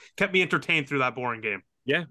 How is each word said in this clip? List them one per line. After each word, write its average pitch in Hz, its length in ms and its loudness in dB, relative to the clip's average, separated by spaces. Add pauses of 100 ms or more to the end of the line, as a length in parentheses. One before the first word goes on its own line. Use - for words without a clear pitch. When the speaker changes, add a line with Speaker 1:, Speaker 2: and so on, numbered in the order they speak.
(180)
Speaker 1:
Kept 196 160 0
me 185 80 6
entertained 160 460 0
through 143 120 0
that 127 160 0
boring 120 260 -4
game. 104 200 -4 (240)
Speaker 2:
Yeah, 156 260 0